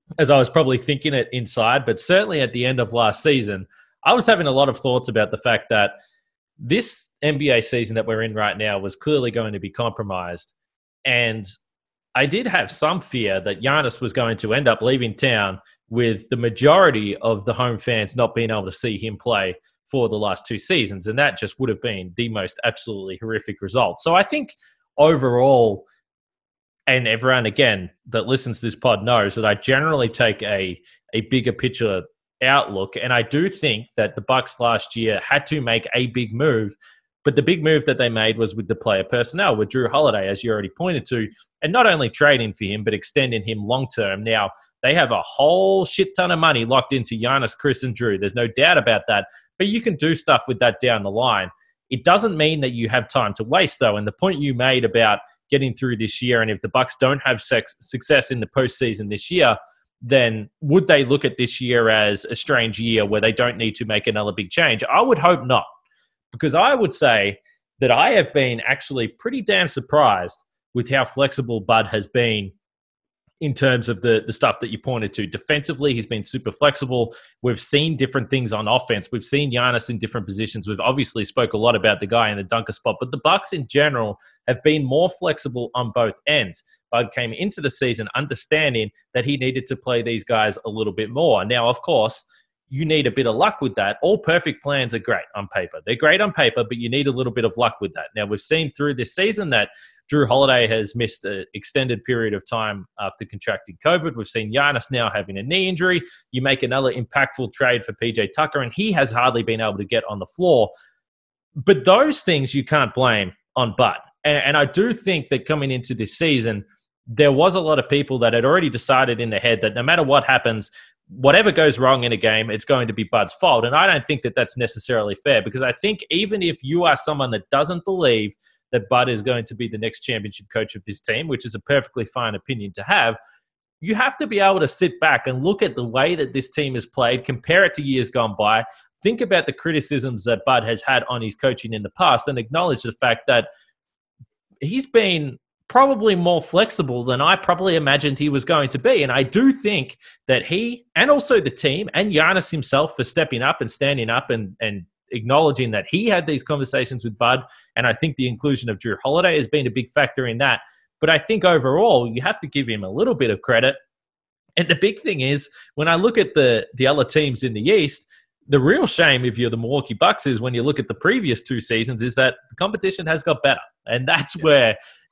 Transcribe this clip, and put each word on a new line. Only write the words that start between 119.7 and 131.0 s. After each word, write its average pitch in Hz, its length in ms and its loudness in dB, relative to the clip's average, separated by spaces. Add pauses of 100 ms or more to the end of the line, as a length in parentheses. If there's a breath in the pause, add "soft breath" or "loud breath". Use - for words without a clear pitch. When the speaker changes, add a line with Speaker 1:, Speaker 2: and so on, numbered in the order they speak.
Speaker 1:
no 120 80 -4
matter 160 200 2
what 139 220 4
happens, 113 460 0 (380 loud breath)
whatever 147 420 4
goes 151 280 4
wrong 127 260 4
in 120 80 0
a 110 40 -2
game, 110 340 2
it's 110 140 -6
going 127 220 2
to 110 80 -4
be 110 100 -4
Bud's 104 280 0
fault. 127 320 4
And 123 100 -2
I 170 120 6
don't 160 200 2
think 143 160 -4
that 117 120 -6
that's 123 220 -2
necessarily 110 580 -4
fair, 123 280 2
because 113 200 -6
I 123 100 0
think 208 380 -4
even 196 320 -2
if 165 200 -2
you 165 220 0
are 165 120 4
someone 139 340 -4
that 107 200 -6
doesn't 160 340 0
believe 123 500 0 (360)
that 107 180 -2
Bud 123 220 2
is 110 100 -4
going 120 240 -4
to 120 100 -18
be 117 140 -8
the 110 80 -10
next 110 240 -6
championship 104 500 -8
coach 110 240 -6
of 104 120 -16
this 101 120 -10
team, 135 300 -6